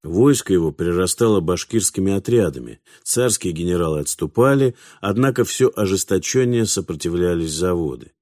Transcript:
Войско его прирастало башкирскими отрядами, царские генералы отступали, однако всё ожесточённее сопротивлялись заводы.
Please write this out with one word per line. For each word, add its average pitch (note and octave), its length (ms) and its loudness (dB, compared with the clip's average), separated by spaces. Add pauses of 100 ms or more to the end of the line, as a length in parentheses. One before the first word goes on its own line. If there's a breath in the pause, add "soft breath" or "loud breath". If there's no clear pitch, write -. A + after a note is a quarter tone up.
Войско G#2 500 2
его E2 180 2
прирастало F#2 680 0
башкирскими F#2+ 720 -2
отрядами, E2+ 680 -2 (240 soft breath)
царские A2+ 500 -2
генералы E2+ 480 -2
отступали, B2+ 760 0 (260 loud breath)
однако A#2+ 420 0
всё - 320 2
ожесточённее G#2+ 920 0
сопротивлялись E2+ 840 -2
заводы. D#2+ 600 -4 (100)